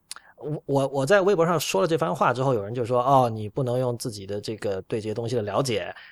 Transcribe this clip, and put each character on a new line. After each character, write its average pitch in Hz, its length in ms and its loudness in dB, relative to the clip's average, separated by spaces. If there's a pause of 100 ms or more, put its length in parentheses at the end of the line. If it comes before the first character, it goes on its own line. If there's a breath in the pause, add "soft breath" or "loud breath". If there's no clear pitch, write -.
(360 loud breath)
我， 151 300 -8
我， 139 220 0
我 135 180 -2
在 196 160 6
微 202 120 4
博 165 120 4
上 170 120 2
说 190 220 -2
了 185 80 2
这 165 80 0
番 165 180 0
话 143 200 2
之 123 80 -2
后， 135 100 2
有 107 100 0
人 104 120 -6
就 123 100 -2
说 123 220 0
，“哦， 131 240 6
你 110 180 -6
不 139 140 -4
能 123 160 0
用 123 180 -2
自 123 140 -6
己 101 160 -12
的 101 120 -4
这 110 180 -6
个 95 260 -4
对 117 180 -4
这 107 80 -6
些 107 60 -2
东 117 120 -4
西 117 80 -4
的 117 60 0
了 104 220 0
解 95 320 -2 (180 loud breath)